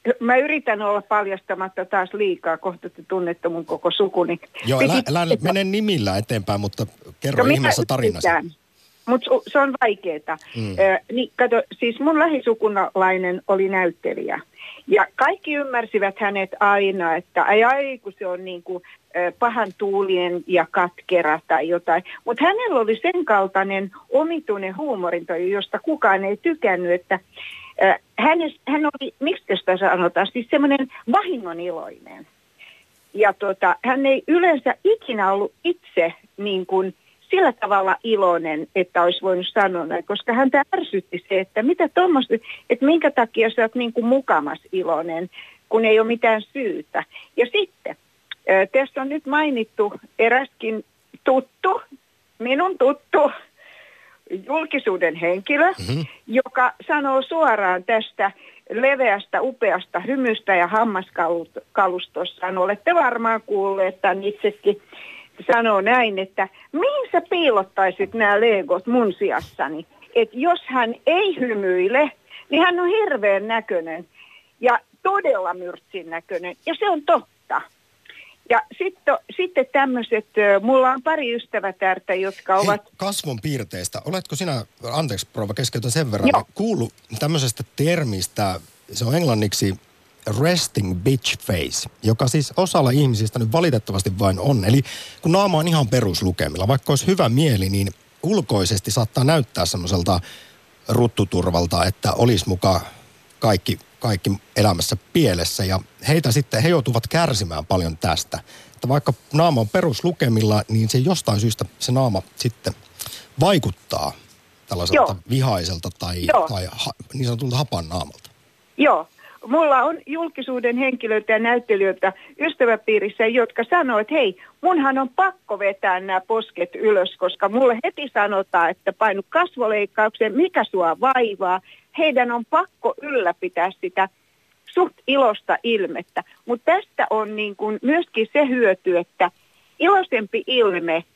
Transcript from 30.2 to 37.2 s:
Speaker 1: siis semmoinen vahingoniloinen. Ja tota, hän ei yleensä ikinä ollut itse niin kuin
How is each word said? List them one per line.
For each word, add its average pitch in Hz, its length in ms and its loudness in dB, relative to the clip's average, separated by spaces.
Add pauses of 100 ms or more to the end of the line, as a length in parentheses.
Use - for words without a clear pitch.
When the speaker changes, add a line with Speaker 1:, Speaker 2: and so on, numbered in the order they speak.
Speaker 1:
siis 240 180 -6
semmoinen 277 380 2 (240)
vahingoniloinen. 180 1120 -6 (880)
Ja 202 180 4
tota, 190 520 -2
hän 262 220 0
ei 269 220 2
yleensä 320 460 2 (100)
ikinä 226 480 0
ollut 202 200 -2 (120)
itse 180 500 -2 (220)
niin 190 300 -4
kuin 190 280 -2 (360)